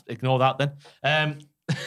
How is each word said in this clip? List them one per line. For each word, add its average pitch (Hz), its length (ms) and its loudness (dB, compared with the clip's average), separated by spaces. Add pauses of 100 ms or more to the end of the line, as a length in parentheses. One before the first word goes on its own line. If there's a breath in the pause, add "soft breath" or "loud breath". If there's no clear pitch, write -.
ignore 131 320 0
that 131 180 2
then. 143 140 0 (320 loud breath)
Um, 151 340 0 (300)
<laughs> 156 200 -2